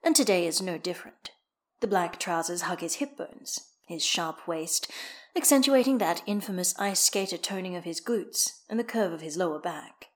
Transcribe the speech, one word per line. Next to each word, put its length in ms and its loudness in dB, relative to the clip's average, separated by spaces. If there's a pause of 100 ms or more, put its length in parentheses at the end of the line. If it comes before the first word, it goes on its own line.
and 120 4
today 320 6
is 160 -2
no 160 -4
different. 520 -10 (500)
The 60 0
black 320 0
trousers 440 -2
hug 180 -4
his 160 -4
hip 200 -6
bones, 440 -10 (260)
his 180 -4
sharp 440 -2
waist, 420 -2 (460)
accentuating 640 6
that 280 2
infamous 500 -2
ice 220 0
skater 380 2
toning 400 -6
of 80 -8
his 160 -6
glutes 680 -2
and 100 -2
the 60 0
curve 280 0
of 80 -8
his 160 -8
lower 240 0
back. 560 -8